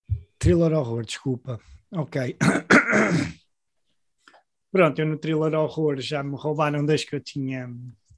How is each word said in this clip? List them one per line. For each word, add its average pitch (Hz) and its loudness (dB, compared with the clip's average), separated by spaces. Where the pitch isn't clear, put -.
Thriller 165 4
horror, 117 -2
desculpa. 123 -6
Ok. 139 -4
<coughs> - 2
Pronto, 165 4
eu 156 0
no 156 -2
thriller 156 0
horror 156 0
já 139 -4
me 139 -6
roubaram 147 0
dois 147 2
que - -8
eu 139 -6
tinha, 131 -8